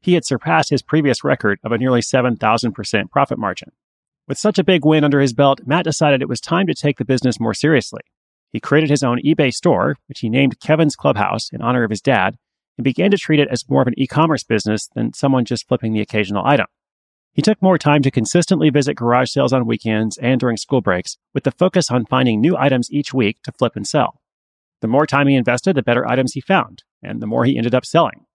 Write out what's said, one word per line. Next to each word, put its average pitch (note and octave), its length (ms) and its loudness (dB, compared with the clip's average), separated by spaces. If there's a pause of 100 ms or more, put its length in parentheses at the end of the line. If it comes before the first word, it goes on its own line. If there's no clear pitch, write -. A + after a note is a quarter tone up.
He F3 140 2
had E3 100 0
surpassed D#3+ 460 0
his C#3+ 120 0
previous C#3+ 400 0
record A2+ 400 0
of A2 80 -6
a A2+ 80 -2
nearly B2 240 0
seven B2 340 0
thousand A2+ 360 0
percent G2+ 400 -6
profit C3+ 260 0
margin. G2 320 -8 (560)
With C#3 120 -8
such G#3 200 0
a F#3 60 2
big F3 200 2
win D#3 200 4
under C#3+ 160 4
his C3 140 2
belt, C#3 300 4
Matt D#3+ 200 0
decided C#3+ 380 2
it - 60 -6
was A#2+ 120 -6
time F3+ 260 -2
to E3 80 -2
take - 240 -2
the A#2+ 60 -4
business B2 340 0
more A2+ 160 -2
seriously. - 480 0 (480)
He A#2 80 -8
created D3+ 320 2
his C#3 140 0
own A#2+ 200 0
eBay D3 300 2
store, C3 420 0 (120)
which - 120 -16
he A#2+ 80 -4
named B2+ 300 2
Kevin's D#3 380 0
Clubhouse G#2+ 560 -2
in A#2 100 -10
honor A#2+ 220 0
of G#2 60 -4
his G#2+ 100 -6
dad, G2 360 0 (420)
and A#2+ 60 -8
began F3 260 0
to G3+ 60 2
treat D#3 240 0
it C#3+ 100 0
as - 180 -6
more C3+ 140 2
of B2 60 2
an A#2+ 100 -4
e-commerce D3 460 0
business G#2+ 500 -2
than A2+ 180 -4
someone C3+ 320 0
just - 220 -6
flipping A#2 260 -2
the A2 80 -2
occasional G2+ 460 -2
item. C3 220 2 (640)
He D3 100 -2
took G#3+ 180 0
more F#3+ 160 4
time D3 260 2
to C3+ 100 2
consistently D#3 580 0
visit C#3 240 0
garage A#2+ 380 0
sales C3 200 0
on B2+ 140 0
weekends A2 500 -2
and B2+ 220 -2
during A#2+ 180 -2
school B2+ 240 -2
breaks, F#2 360 -4 (180)
with - 80 -2
the C#3 80 0
focus F3+ 400 0
on B2 160 0
finding B2+ 340 2
new E3+ 160 2
items C3 360 0
each C#3+ 200 -4
week A2 300 -2
to - 80 -10
flip - 240 -2
and G2+ 100 -8
sell. - 360 -2 (600)
The A2+ 60 -6
more C3+ 200 2
time C#3+ 200 2
he C#3 80 2
invested, B2 400 0
the C3+ 80 0
better A#2+ 240 0
items B2 280 -2
he C#3 60 -8
found, - 440 -2 (180)
and A2 180 -10
the A2 60 -8
more A#2 180 0
he B2+ 140 0
ended A#2 160 -2
up B2+ 100 2
selling. - 500 0